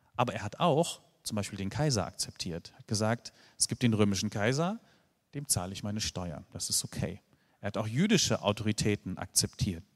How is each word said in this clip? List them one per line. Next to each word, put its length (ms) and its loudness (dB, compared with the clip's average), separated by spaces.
Aber 180 2
er 80 -6
hat 180 -8
auch 420 2
zum 140 -6
Beispiel 220 -2
den 120 -2
Kaiser 360 2
akzeptiert, 720 -8
hat 120 -20
gesagt, 460 0
„Es 100 0
gibt 160 -2
den 100 6
römischen 380 4
Kaiser, 480 0
dem 120 -8
zahle 260 0
ich 100 -8
meine 180 -2
Steuern, 500 -6
das 180 -6
ist 140 0
okay.“ 380 -6
Er 60 -4
hat 100 -4
auch 100 0
jüdische 540 4
Autoritäten 760 0
akzeptiert. 680 -2